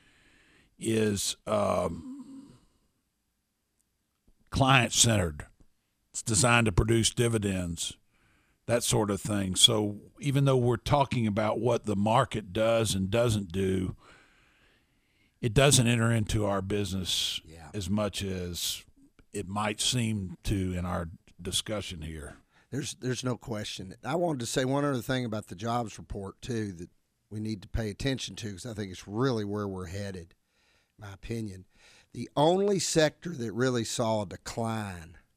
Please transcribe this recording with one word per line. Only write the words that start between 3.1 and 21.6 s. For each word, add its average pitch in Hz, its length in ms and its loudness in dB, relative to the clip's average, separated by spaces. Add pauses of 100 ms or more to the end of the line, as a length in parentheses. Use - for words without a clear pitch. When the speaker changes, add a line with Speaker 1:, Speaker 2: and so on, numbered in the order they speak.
Speaker 1:
client-centered. 117 960 4 (640)
It's - 100 -10
designed 117 460 6
to 107 40 2
produce 113 380 4
dividends, 101 880 0 (680)
that 120 160 2
sort 110 260 2
of 98 100 0
thing. 98 360 -2
So 104 420 4 (220)
even 139 260 2
though 135 120 6
we're 120 200 4
talking 131 480 2
about 107 340 0
what 117 260 0
the 104 100 0
market 110 580 0
does 110 400 2
and 95 160 -2
doesn't 110 420 2
do, 95 440 0 (1500)
it 113 120 0
doesn't 135 340 8
enter 117 240 4
into 110 340 2
our 98 160 2
business 95 840 -2
Speaker 2:
Yeah. 80 280 -18
Speaker 1:
as 95 160 -6
much 104 340 0
as 90 600 -6 (500)
it 101 140 -8
might 104 340 -2
seem 110 640 0
to 95 300 0
in 90 120 -2
our 90 240 -4 (320)
discussion 95 600 -6